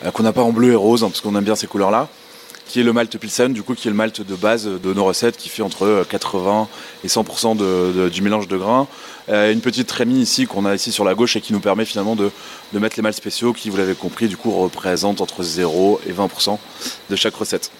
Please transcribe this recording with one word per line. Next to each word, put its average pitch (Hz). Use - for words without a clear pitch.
euh, 90
qu'on 110
a 110
peint 123
en 117
bleu 120
et 117
rose, 113
hein, 101
parce -
qu'on 104
aime 101
bien 107
ces 104
couleurs-là, 104
qui -
est -
le 117
malt 117
Pilsen, 123
du 104
coup, 123
qui 117
est -
le 104
malt 110
de 98
base 107
de 92
nos 98
recettes, 95
qui -
fait -
entre, 95
euh, 101
quatre-vingts 101
et 95
cent 110
pour -
cent 113
de, 92
de, 92
du 87
mélange 101
de 95
grains. 120
Euh, 104
une 113
petite 123
trémie 127
ici 123
qu'on 98
a 101
ici 104
sur 104
la 95
gauche 117
et 104
qui 107
nous 101
permet 104
finalement 107
de, 101
de 104
mettre 110
les 110
malts 107
spéciaux 113
qui, 107
vous 95
l'avez 95
compris, 95
du 90
coup, -
représentent 92
entre 90
zéro 87
et 92
vingt 95
pour -
cent 104
de 95
chaque 107
recette. -